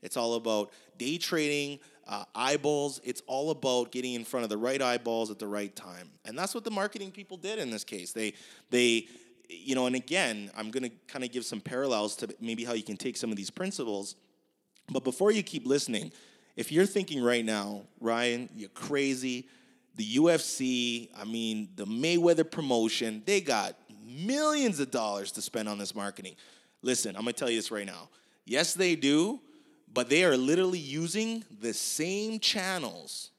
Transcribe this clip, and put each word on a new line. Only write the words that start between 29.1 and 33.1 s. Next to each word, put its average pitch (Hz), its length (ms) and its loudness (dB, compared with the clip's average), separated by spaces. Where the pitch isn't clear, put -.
but 120 140 0
they 160 160 6
are 151 120 8
literally 175 420 4
using 165 680 -4
the 117 140 -4
same 208 680 -2
channels 170 1000 -2